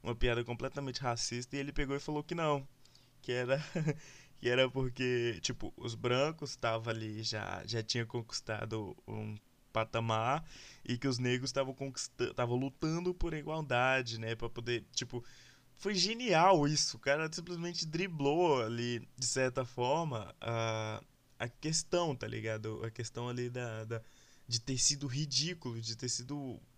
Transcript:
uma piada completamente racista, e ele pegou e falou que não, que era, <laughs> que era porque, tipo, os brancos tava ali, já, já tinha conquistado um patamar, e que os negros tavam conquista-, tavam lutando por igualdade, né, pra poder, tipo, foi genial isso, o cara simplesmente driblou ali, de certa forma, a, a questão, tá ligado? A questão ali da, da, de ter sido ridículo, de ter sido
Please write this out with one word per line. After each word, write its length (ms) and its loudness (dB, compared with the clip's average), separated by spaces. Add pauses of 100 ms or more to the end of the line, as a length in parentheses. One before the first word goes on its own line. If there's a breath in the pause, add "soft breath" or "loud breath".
uma 140 -4
piada 300 4
completamente 560 -6
racista, 560 -4
e 20 -2
ele 140 -6
pegou 220 0
e 40 -4
falou 240 -4
que 100 -6
não, 320 2 (560 soft breath)
que 120 -4
era, 280 2 (140)
<laughs> 640 -4
que 80 0
era 220 6
porque, 720 0
tipo, 340 -4
os 180 -6
brancos 600 0
tava 360 0
ali, 300 -4
já, 440 -4
já 180 -2
tinha 220 0
conquistado 920 -4 (100)
um 300 -6 (380)
patamar, 720 2 (420 loud breath)
e 120 -2
que 100 -2
os 120 2
negros 320 2
tavam 220 0
conquista-, 600 -4
tavam 220 2
lutando 580 0
por 200 0
igualdade, 840 2
né, 180 -2
pra 140 -4
poder, 440 -2
tipo, 280 -4 (580 loud breath)
foi 160 -2
genial 720 6
isso, 300 2
o 20 -14
cara 320 2
simplesmente 540 -6
driblou 760 4
ali, 460 -2 (100)
de 80 -2
certa 380 2
forma, 760 0
a, 600 -2 (380)
a 80 -4
questão, 680 0
tá 140 -4
ligado? 560 -4
A 80 -4
questão 380 -6
ali 200 -2
da, 360 -6
da, 160 -4 (440 loud breath)
de 140 0
ter 180 -2
sido 300 2
ridículo, 720 -2
de 160 -6
ter 140 -4
sido 500 -6 (180)